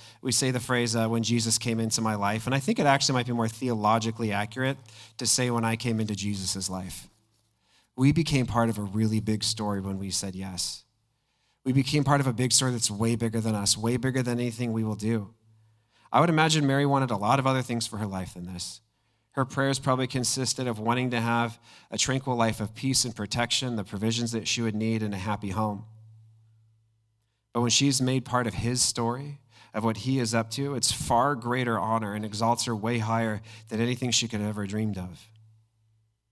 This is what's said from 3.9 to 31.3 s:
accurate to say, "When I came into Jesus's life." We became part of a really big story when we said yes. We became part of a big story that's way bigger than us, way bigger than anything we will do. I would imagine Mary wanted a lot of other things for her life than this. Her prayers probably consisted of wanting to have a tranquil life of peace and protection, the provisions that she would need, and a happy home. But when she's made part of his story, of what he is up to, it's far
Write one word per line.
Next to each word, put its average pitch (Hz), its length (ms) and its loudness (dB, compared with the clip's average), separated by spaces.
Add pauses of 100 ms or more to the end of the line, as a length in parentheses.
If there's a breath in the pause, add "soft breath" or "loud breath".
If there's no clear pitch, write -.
accurate 127 460 -2 (400 loud breath)
to 127 80 -6
say, 123 240 2
"When 117 160 0
I 113 100 0
came 113 240 -2
into 107 160 -2
Jesus's 95 540 -4
life." 92 400 -10 (840 soft breath)
We 135 160 6
became 147 340 2
part 113 240 2
of 104 80 -2
a 104 60 -4
really 110 360 0
big 110 240 -2
story 104 380 -2
when 98 160 -4
we 95 140 -8
said 92 240 -6
yes. 92 480 -8 (800)
We 131 100 0
became 139 300 4
part 139 180 4
of 135 60 0
a 123 60 2
big 117 180 0
story 127 220 2
that's 117 180 -2
way 110 240 0
bigger 113 260 -2
than 110 140 0
us, 101 200 0
way 117 220 0
bigger 127 240 0
than 120 180 -2
anything 120 320 -4
we 110 120 -2
will 107 120 -2
do. 107 380 -2 (800 soft breath)
I 123 80 6
would 165 100 6
imagine 156 380 4
Mary 139 180 4
wanted 135 240 2
a 110 80 0
lot 110 220 4
of 131 80 0
other 131 160 2
things 117 240 -4
for 117 100 -10
her 107 100 -2
life 92 280 -6
than 87 100 -10
this. 90 360 -10 (500)
Her 139 120 -2
prayers 135 360 0
probably 131 280 0
consisted 127 580 -2
of 117 140 -2
wanting 123 300 2
to 120 100 0
have 117 400 0 (320 loud breath)
a 110 60 -6
tranquil 131 400 0
life 113 240 0
of 104 120 -4
peace 135 300 0
and 120 100 -6
protection, 117 640 -2
the 107 80 -4
provisions 113 480 -2
that 110 160 -4
she - 140 -2
would 113 140 -2
need, 110 280 0
and 104 100 -4
a 95 40 -4
happy 104 320 -4
home. 104 340 -2 (1700)
But 120 80 -2
when 120 100 2
she's 139 320 2
made 131 220 2
part 123 240 0
of 101 60 -2
his 120 280 -2
story, 131 580 -2 (340 loud breath)
of 107 100 -4
what 113 140 0
he 131 220 0
is 113 140 0
up 110 180 0
to, 139 240 -4
it's - 180 0
far 127 420 2